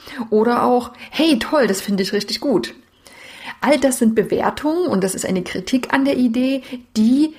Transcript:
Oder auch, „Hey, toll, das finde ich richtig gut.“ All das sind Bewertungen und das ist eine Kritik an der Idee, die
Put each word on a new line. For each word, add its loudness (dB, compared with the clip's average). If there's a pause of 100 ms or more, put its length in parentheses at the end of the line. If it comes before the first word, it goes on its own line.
(320)
Oder 2
auch, 0 (200)
„Hey, 2
toll, 2
das -2
finde -2
ich -4
richtig -4
gut.“ 0 (840)
All 2
das 0
sind 4
Bewertungen 0
und 0
das -2
ist -8
eine -2
Kritik -4
an 2
der 0
Idee, 0 (340)
die 4